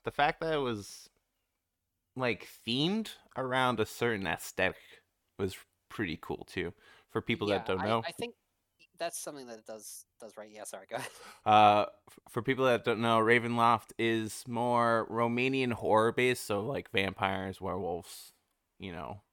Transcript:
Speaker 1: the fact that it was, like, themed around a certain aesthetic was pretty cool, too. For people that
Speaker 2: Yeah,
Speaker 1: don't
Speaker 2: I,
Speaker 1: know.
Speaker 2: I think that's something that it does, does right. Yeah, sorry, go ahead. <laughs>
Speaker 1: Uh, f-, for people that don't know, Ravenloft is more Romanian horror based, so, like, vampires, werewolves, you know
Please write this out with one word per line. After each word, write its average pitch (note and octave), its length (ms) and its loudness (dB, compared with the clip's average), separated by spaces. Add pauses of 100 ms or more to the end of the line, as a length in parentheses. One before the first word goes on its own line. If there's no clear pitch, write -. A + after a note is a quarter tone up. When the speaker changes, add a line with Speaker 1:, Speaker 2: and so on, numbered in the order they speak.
Speaker 1:
the A2+ 60 -6
fact D3 300 2
that D#3+ 140 -2
it D3 40 0
was, A#2 500 -6 (1080)
like, B2 320 -2 (180)
themed E3+ 440 0 (260)
around B2+ 440 0
a G#2+ 60 0
certain A2 400 -2
aesthetic F2 500 -2 (600)
was F#2+ 180 -4 (320)
pretty F#2 320 -6
cool, - 240 -10
too. E2+ 280 -6 (380)
For A2+ 120 -4
people G#2+ 260 -4
that F#2+ 160 0
Speaker 2:
Yeah, - 0 -
Speaker 1:
don't F#2+ 180 -4
Speaker 2:
I, - 0 -
Speaker 1:
know. A#2 240 -2
Speaker 2:
I E3 60 -8
think - 220 -10 (640)
that's E3+ 200 -6
something C#3+ 300 -12
that A2+ 100 -14
it G#2+ 80 -20
does, A2 400 -16 (140)
does A2 160 -18
right. G#2+ 140 -16
Yeah, G#2+ 140 -16
sorry, G2 240 -14
go A2+ 80 -6
ahead. B2 200 -8
<laughs> - 40 -20 (240)
Speaker 1:
Uh, G#2 420 8 (220)
f-, - 100 -20 (120)
for A#2 120 -6
people C3 220 0
that A#2+ 200 4
don't A2+ 160 0
know, A#2 180 4
Ravenloft A#2 800 2
is A2+ 500 -2
more A#2 640 0
Romanian A#2+ 640 0
horror A2 400 4
based, B2 340 2
so, G2+ 180 -2
like, A#2+ 260 -6
vampires, F#2+ 680 -2
werewolves, F2+ 720 -8 (460)
you F#2+ 140 -10
know E2 300 -12 (100)